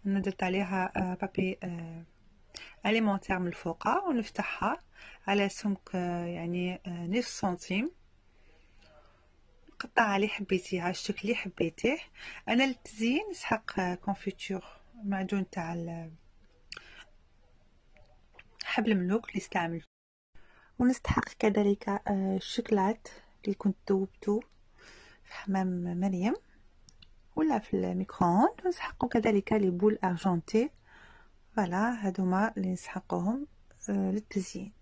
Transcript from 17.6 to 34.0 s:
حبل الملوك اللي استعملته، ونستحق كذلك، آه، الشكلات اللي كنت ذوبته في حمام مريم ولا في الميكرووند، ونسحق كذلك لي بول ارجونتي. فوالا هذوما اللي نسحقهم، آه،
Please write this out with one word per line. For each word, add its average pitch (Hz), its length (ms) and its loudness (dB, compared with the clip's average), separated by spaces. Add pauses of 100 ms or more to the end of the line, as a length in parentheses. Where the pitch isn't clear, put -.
حبل 220 280 2
الملوك 196 360 2
اللي - 100 -6
استعملته، 165 480 -4 (920)
ونستحق - 460 2 (140)
كذلك، 202 500 4
آه، 196 480 0
الشكلات 208 720 0 (360)
اللي 202 100 0
كنت - 220 0 (140)
ذوبته 196 500 0 (840)
في - 100 -20
حمام 180 680 -2
مريم 196 340 2 (1000)
ولا 311 220 2
في - 160 -4
الميكرووند، 185 800 4 (100)
ونسحق - 420 -2
كذلك 220 460 2
لي 208 180 4
بول 208 340 4
ارجونتي. 185 680 2 (840)
فوالا 202 340 2
هذوما 196 680 2
اللي 185 160 0
نسحقهم، 190 760 -2 (420)
آه، 202 40 -2 (180)